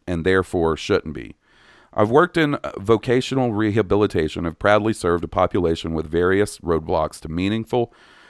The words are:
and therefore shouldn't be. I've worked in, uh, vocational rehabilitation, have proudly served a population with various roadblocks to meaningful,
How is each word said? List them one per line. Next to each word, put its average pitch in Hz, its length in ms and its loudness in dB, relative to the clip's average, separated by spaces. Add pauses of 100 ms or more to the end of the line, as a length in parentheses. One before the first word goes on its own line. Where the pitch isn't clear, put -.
and 82 180 -4
therefore 90 520 2
shouldn't 85 380 -2
be. 64 200 -14 (600)
I've 104 140 4
worked 170 240 4
in, 147 200 2
uh, - 220 -10
vocational 120 760 0
rehabilitation, 101 880 0
have 82 160 -6
proudly 107 320 4
served 87 320 0
a 80 60 -8
population 85 640 0
with 78 140 -4
various 92 520 0
roadblocks 80 640 -2
to 80 80 -12
meaningful, 110 640 -2 (360)